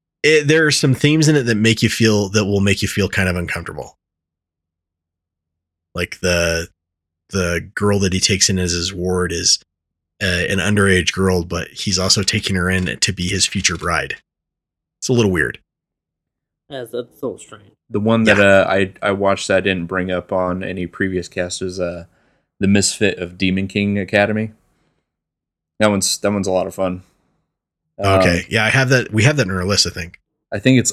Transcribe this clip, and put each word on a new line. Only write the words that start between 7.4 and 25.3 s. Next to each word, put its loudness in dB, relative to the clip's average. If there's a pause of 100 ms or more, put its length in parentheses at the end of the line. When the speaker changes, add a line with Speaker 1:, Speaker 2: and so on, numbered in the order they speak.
Speaker 1:
girl 0
that 0
he 0
takes 0
in 0
as -2
his -4
ward -2
is, -2 (600)
uh, -2
an -2
underage 2
girl, 0
but -8
he's -4
also 0
taking -2
her 0
in 0 (120)
to -2
be -6
his -2
future -2
bride. -4 (840)
It's -10
a 2
little 2
weird. -4 (1080)
Speaker 2:
Yeah, -10
that's -10
so -6
strange. -20 (200)
Speaker 3:
The 0
one 4
that, 6
Speaker 1:
Yeah. 8
Speaker 3:
uh, 6
I, 0 (100)
I 0
watched 0
that 2
I 0
didn't -2
bring -4
up -6
on -2
any -6
previous -4
cast -6
is, -8
uh, -6 (520)
The 0
Misfit 2
of -10
Demon 0
King -2
Academy. 0 (1300)